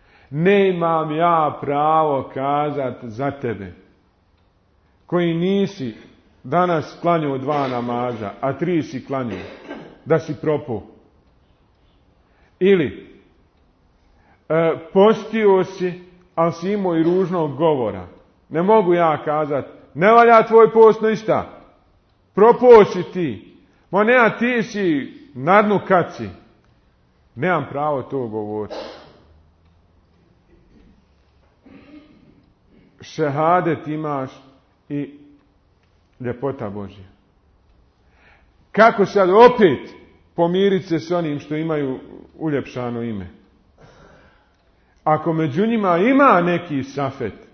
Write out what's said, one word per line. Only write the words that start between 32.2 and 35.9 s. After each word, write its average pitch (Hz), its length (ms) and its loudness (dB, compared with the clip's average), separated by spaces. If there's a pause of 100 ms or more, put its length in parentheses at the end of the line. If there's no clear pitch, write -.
Šehadet 156 840 -2
imaš 147 440 -6 (580)
i 143 300 -10 (1000)